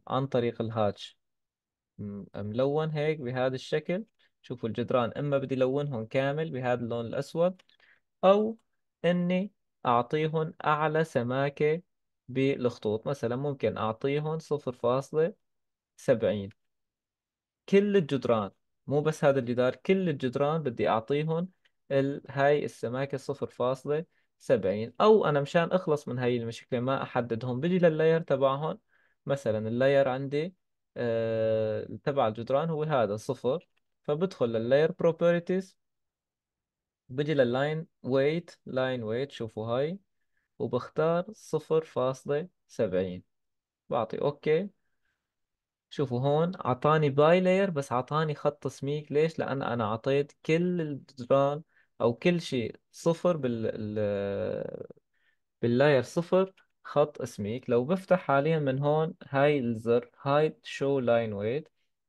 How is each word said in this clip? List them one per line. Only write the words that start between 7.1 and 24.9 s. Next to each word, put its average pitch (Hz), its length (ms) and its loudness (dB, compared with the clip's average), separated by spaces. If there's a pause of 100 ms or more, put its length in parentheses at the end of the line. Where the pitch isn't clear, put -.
أو 214 340 4 (480)
إني 180 460 0 (340)
أعطيهم 156 680 0 (120)
أعلى 151 380 2
سماكة 139 800 0 (460)
بالخطوط. 123 800 0
مثلًا 120 280 -2
ممكن 135 420 -2
أعطيهم 139 640 -2
صفر 139 340 -6
فاصلة 135 600 0 (640)
سبعين. 104 520 0 (1200)
كل 202 280 4
الجدران، 120 540 0 (360)
مو 139 140 2
بس 151 240 0
هذا 135 140 6
الجدار، 123 360 0
كل 190 340 0
الجدران 143 540 0
بدي 120 260 0
أعطيهم 156 600 0 (420)
ال-، 139 380 0
هاي 139 360 2
السماكة 135 520 -6
صفر - 300 -6
فاصلة 139 580 -2 (340)
سبعين. 107 640 0